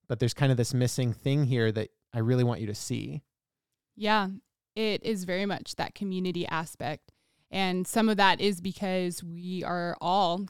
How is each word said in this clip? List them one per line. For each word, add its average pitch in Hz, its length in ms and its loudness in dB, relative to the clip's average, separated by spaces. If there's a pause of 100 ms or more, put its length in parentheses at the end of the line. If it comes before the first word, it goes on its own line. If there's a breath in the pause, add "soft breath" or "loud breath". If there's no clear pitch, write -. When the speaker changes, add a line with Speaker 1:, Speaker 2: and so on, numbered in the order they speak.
Speaker 1:
but 117 140 -2
there's 120 140 2
kind 135 180 4
of 120 60 2
this 120 140 0
missing 123 400 0
thing 139 320 0
here 117 280 2
that 107 180 -2 (240)
I 117 60 0
really 123 240 4
want 120 160 0
you 110 80 -4
to 107 80 -6
see"? 123 460 -6 (760)
Speaker 2:
Yeah, 208 320 0 (480)
it 214 260 -2
is 202 220 -2
very 180 220 -2
much - 280 -4
that - 220 -6
community 185 500 -4
aspect. - 640 -6 (400)
And 185 360 0
some 220 240 2
of 208 80 2
that 190 240 6
is 196 180 0
because 185 640 -4
we 175 400 -8
are 175 380 -4
all 180 480 2